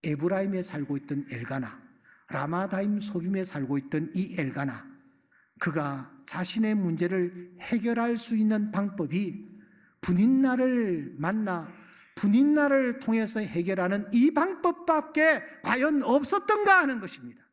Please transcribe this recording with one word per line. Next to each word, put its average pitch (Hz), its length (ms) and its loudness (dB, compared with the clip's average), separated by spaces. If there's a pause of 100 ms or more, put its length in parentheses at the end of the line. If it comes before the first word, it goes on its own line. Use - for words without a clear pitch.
에브라임에 180 600 -2
살고 143 340 -4
있던 139 320 -6
엘가나, 123 500 -8 (500)
라마다임 190 720 -2
소빔에 190 460 -4
살고 143 340 -4
있던 156 360 -4
이 185 240 -4
엘가나, 135 500 -6 (720)
그가 143 520 -4 (140)
자신의 214 500 -2
문제를 180 840 -2
해결할 233 580 -2
수 226 180 -4
있는 214 360 2
방법이 196 760 -4 (540)
분인나를 247 1160 2
만나 180 500 -2 (480)
분인나를 269 840 4
통해서 220 400 0
해결하는 190 720 -2
이 240 200 6
방법밖에 311 1120 2 (200)
과연 262 400 2
없었던가 381 760 4
하는 269 200 0
것입니다. 127 420 -14 (120)